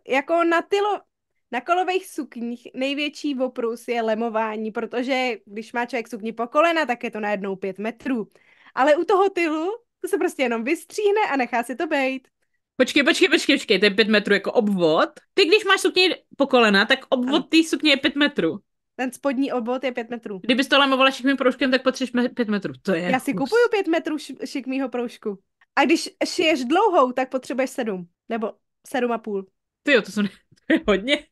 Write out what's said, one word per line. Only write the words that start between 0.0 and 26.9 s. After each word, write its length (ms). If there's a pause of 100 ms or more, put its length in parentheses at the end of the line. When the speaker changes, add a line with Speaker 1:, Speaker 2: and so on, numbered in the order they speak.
Speaker 1:
Jako 360
na 180
tylo-, 380 (520)
na 80
kolových 460
sukních 680
největší 640
oprus 500
je 140
lemování, 680
protože 640 (100)
když 260
má 140
člověk 220
sukni 240
po 140
kolena, 400
tak 180
je 60
to 100
najednou 360
pět 220
metrů. 500 (460)
Ale 220
u 80
toho 260
tylu 400 (300)
to 80
se 100
prostě 240
jenom 220
vystříhne 560 (100)
a 60
nechá 260
si 140
to 100
bejt. 420 (480)
Speaker 2:
Počkej, 280
počkej, 240
počkej, 280
počkej, 220
to 80
je 40
pět 180
metrů 260
jako 180
obvod? 560 (260)
Ty, 100
když 200
máš 160
sukni 300 (260)
po 100
kolena, 380
tak 140 (100)
obvod 260
Speaker 1:
Ano. 80
Speaker 2:
té 260
sukně 220
je 60
pět 200
metrů. 420 (380)
Speaker 1:
Ten 160
spodní 400
obvod 320
je 80
pět 180
metrů. 320
Speaker 2:
Kdybys 260
to 100
lemovala 320
šikmým 260
proužkem, 340
tak 120
potřebuješ 300
me-, 160
pět 200
metrů. 240 (100)
To 120
je 160
Speaker 1:
Já 100
si 140
Speaker 2:
kus. 40 (120)
Speaker 1:
kupuju 200
pět 180
metrů 300
š-, 160 (100)
šikmýho 440
proužku. 500 (380)
A 80
když 260 (140)
šiješ 400
dlouhou, 480